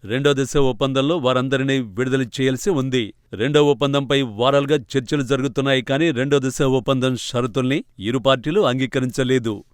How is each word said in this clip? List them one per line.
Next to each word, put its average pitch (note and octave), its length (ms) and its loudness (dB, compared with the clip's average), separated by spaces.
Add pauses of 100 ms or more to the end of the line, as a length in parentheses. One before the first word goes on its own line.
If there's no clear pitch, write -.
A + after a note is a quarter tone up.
రెండో C3+ 280 0
దశ C3+ 240 0 (140)
ఒప్పందంలో C3+ 460 0
వారందరినీ C3 600 0 (160)
విడుదల C3 320 0 (100)
చేయాల్సి C3 340 -2
ఉంది. C3 360 0 (280)
రెండో C#3+ 320 2
ఒప్పందంపై C#3 540 2 (200)
వారాలుగా C#3 380 2 (140)
చర్చలు C#3 320 -2
జరుగుతున్నాయి. C3 580 0
కానీ C#3+ 300 0
రెండో C#3 280 2
దశ C3+ 220 -2 (100)
ఒప్పందం C3 440 0 (120)
షరతుల్ని B2+ 520 -2 (200)
ఇరు B2+ 200 -2
పార్టీలు C3+ 420 0
అంగీకరించలేదు. B2+ 920 0 (180)